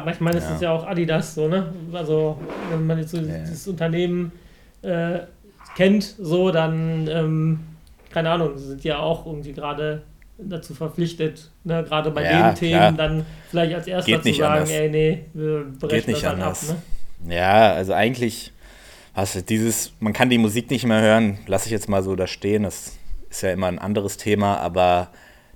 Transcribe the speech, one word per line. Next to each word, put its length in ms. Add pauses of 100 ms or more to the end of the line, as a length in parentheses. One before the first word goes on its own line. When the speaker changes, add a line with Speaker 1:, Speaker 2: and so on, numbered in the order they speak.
Speaker 1:
aber 100
ich 100
meine, 200
das 100
Speaker 2:
Ja. 60
Speaker 1:
ist 40
ja 120
auch 140
Adidas, 480
so, 140
ne? 240 (220)
Also, 420 (340)
wenn 160
man 120
jetzt 140
so 60
Speaker 2:
Ja, 100
ja. 100
Speaker 1:
dieses 300
Unternehmen, 640 (500)
äh, 380 (560)
kennt, 260
so, 480
dann, 580
ähm, 520 (500)
keine 200
Ahnung, 280
sind 260
die 40
ja 100
auch 260
irgendwie 280
gerade 500 (360)
dazu 360
verpflichtet, 760 (140)
ne? 200
Gerade 260
bei 140
Speaker 2:
Ja, 240
Speaker 1:
den 60
Themen 420
Speaker 2:
klar. 0
Speaker 1:
dann 300 (220)
vielleicht 260
als 120
erster 260
Speaker 2:
Geht 120
Speaker 1:
zu 40
Speaker 2:
nicht 100
Speaker 1:
sagen, 160
Speaker 2:
anders. 160
Speaker 1:
"Ey, 200
nee, 420
wir 320 (140)
brechen 100
Speaker 2:
Geht 200
nicht 140
Speaker 1:
das 20
halt 180
Speaker 2:
anders. 280
Speaker 1:
ab", 60 (480)
ne? 100
Speaker 2:
Ja, 380
also 220
eigentlich, 580 (640)
hast 220
du 60
dieses, 580
man 120
kann 160
die 100
Musik 320
nicht 160
mehr 140
hören, 460
lass 200
ich 60
jetzt 160
mal 140
so 140
da 100
stehen, 380
das 280 (380)
ist 120
ja 100
immer 160
ein 100
anderes 400
Thema, 400
aber 500 (460)